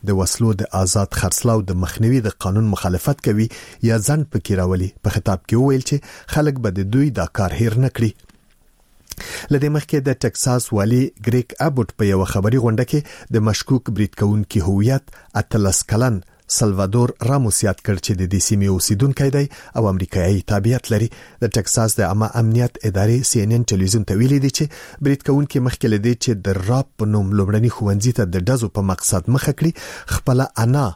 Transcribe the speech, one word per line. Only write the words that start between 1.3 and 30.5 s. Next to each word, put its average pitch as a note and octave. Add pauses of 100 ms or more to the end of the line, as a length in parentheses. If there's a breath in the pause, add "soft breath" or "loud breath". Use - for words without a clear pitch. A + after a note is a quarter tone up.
د F2
مخنیوي A#2
د G2 (100)
قانون G#2
مخالفت G2
کوي A2 (420 loud breath)
یا A2+
ځنډ D3+
پکې -
راولي، F#2 (140)
په G2+
خطاب G2
کې -
وویل C3
چې C#3+ (400 loud breath)
خلک C3+
به F#2+
د F#2+
دوی C#3
دا E2+ (140)
کار F2
هیر A2+
نه B2+
کړي. A#2 (1400 loud breath)
له C#3+
دې D3
مخکې D3+ (100)
د C3
ټکساس B2
والي A2+ (240)
ګریګ A#2+ (180)
ابوټ B2+ (100)
په A2+ (100)
یوه F#2+
خبري A2
غونډه A#2
کې D3+ (360 loud breath)
د A2
مشکوک A#2+
برید G#2
کوونکي G#2
هویت G#2+ (240 loud breath)
اتلس G2+ (140)
کلن A2+ (340 soft breath)
سلوادور G#2 (180)
راموس C3
یاد G2
کړ G2+
چې -
د F#2+
دې G2
سیمې G2
اوسیدونکی C3+
دی C#3+ (340 loud breath)
او A2+
امریکایي F#2+ (120)
تابعیت A2
لري. G#2+ (320 loud breath)
د A#2
ټکساس A2+
د G2+
عامه G#2 (120)
امنیت A#2 (100)
ادارې G#2+
سی A2+
ان G#2
ان A#2+
ټلویزیون F#2+
ته G2
ویلي C3+
دي C3+
چې -
برید C#3
کوونکي C#3+
مخکې B2+
له G#2
دې A#2+ (100)
چې B2+ (160)
د - (220)
راب C3 (140)
په G#2+
نوم G2+ (140)
لومړني G#2+
ښوونځي G2+
ته A#2+ (100)
د F#2
ډزو A#2
په G2
مقصد -
مخه C#3
کړي، E3 (440 loud breath)
خپله C3 (180)